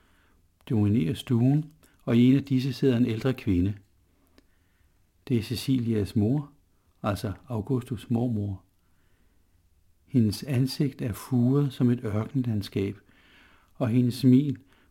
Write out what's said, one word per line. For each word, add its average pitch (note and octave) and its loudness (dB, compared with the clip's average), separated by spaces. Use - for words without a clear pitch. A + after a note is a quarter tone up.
dominerer A2+ 2
stuen, C3 0
og A#2 2
i A#2+ 6
en C3 6
af C#3 0
disse C3 -2
sidder B2+ 0
en B2 2
ældre A#2 -2
kvinde. G2 0
Det B2 0
er A2 0
Cecilias A2+ -4
mor, A#2+ 0
altså G2+ -4
Augustus' A#2 -6
mormor. A2 -2
Hendes A2 0
ansigt C3+ -2
er A#2+ -4
furet C3 0
som B2 2
et A#2+ 0
ørkenlandskab, G#2+ -4
og B2+ -2
hendes B2 2
smil C3 4